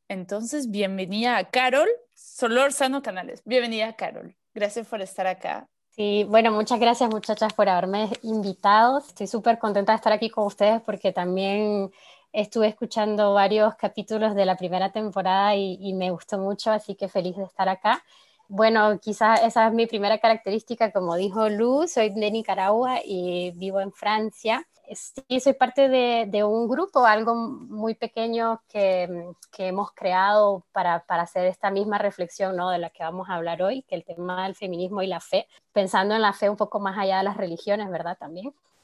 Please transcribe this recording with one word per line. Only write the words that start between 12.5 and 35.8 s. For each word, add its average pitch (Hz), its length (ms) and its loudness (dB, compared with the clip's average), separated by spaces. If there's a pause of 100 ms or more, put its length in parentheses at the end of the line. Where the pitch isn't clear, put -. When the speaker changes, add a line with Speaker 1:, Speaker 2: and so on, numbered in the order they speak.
Speaker 2:
escuchando 214 680 0
varios 214 420 4
capítulos 214 600 -4
de 196 100 2
la 185 100 2
primera 185 360 -4
temporada 196 640 0
y, 190 260 -4
y 190 120 -6
me 185 180 -2
gustó 175 260 -8
mucho, 196 340 -2
así 214 240 -2
que 190 140 -8
feliz 180 260 -4
de 196 80 -6
estar 185 240 -4
acá. 208 380 0 (420)
Bueno, 214 520 4
quizás 220 440 2
esa 226 240 4
es 220 60 0
mi 226 140 2
primera 214 320 0
característica, 220 720 0
como 175 240 -2
dijo 202 340 0
Lu, 247 380 2
soy 220 220 2
de 208 220 -2
Nicaragua 220 720 0
y 180 480 -4
vivo 190 280 -6
en 196 120 -4
Francia. 220 760 -4 (240)
Sí, - 480 -6
soy 262 140 4
parte 262 340 2
de, 240 400 2
de 208 160 0
un 220 240 0
grupo, 269 380 2
algo 220 300 4
muy 226 580 -6
pequeño 226 760 -4
que, 190 400 0 (440)
que 190 160 -6
hemos 190 240 -4
creado 196 800 2
para, 175 340 0
para 170 180 -2
hacer 180 220 -2
esta 185 240 -2
misma 202 300 -2
reflexión, 190 560 -4
¿no? 180 160 -2
De 175 80 0
la 165 100 -8
que - 140 -14
vamos 185 260 -8
a 185 60 -6
hablar 170 260 -4
hoy, 254 220 -2
que - 100 -14
el 170 100 -8
tema 180 400 -8
del 190 120 -6
feminismo 185 480 -6
y 190 40 -4
la 175 120 -6
fe, - 280 -2 (240)
pensando 202 440 2